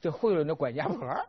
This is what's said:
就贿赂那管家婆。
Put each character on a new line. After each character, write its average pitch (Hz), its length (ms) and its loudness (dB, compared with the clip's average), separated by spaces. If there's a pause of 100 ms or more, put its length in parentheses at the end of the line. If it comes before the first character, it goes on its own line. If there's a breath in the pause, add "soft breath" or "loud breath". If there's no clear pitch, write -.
就 170 100 0
贿 202 240 2
赂 156 100 4
那 156 100 0
管 135 200 -2
家 143 140 0
婆。 160 400 -4